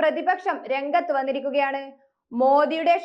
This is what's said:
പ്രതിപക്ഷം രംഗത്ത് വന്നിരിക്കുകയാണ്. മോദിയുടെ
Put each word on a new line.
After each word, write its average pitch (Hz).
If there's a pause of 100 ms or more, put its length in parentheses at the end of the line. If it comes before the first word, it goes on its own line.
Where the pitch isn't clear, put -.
പ്രതിപക്ഷം 330 (140)
രംഗത്ത് 285
വന്നിരിക്കുകയാണ്. 269 (560)
മോദിയുടെ 302